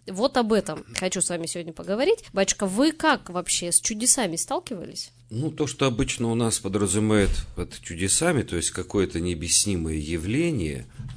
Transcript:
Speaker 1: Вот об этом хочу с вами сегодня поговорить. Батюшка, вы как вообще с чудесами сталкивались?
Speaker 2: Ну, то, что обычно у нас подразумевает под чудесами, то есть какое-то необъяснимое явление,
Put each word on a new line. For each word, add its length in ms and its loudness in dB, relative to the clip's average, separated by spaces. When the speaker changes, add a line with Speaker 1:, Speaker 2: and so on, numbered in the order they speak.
Speaker 1:
Вот 280 0
об 160 2
этом 320 0
хочу 240 0
с 100 -2
вами 160 -4
сегодня 260 -8
поговорить. 600 0
Батюшка, 340 0
вы 240 4
как 400 0
вообще 400 -2
с 100 6
чудесами 540 2
сталкивались? 800 -6
Speaker 2:
Ну, 160 -2
то, 160 -2
что 200 0
обычно 440 0
у 40 2
нас 240 2
подразумевает 720 4
под 240 -8
чудесами, 600 0
то 140 -2
есть 140 -2
какое-то 480 0
необъяснимое 760 0
явление, 880 -2